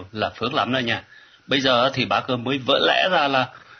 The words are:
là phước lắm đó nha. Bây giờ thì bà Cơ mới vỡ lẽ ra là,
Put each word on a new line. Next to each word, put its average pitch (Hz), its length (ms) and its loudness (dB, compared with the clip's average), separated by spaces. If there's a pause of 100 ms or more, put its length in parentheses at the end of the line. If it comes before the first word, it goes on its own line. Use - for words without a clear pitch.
(120)
là 104 180 -4
phước - 240 -6
lắm 113 180 0
đó 131 60 0
nha. 117 260 -4 (420)
Bây 135 140 0
giờ 131 340 4
thì 127 100 -2
bà 101 160 0
Cơ 127 160 -4
mới 127 220 -2
vỡ 131 280 2
lẽ 151 240 2
ra 156 180 2
là, 131 200 0 (320)